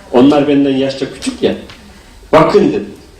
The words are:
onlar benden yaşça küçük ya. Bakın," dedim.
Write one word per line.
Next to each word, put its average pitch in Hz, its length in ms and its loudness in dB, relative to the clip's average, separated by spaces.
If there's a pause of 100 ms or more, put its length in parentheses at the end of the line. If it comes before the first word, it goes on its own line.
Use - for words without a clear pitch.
(140)
onlar 143 340 4
benden 139 280 0
yaşça 135 380 -6
küçük - 300 -10
ya. - 120 -2 (800)
Bakın," 180 360 4
dedim. - 200 -6 (300)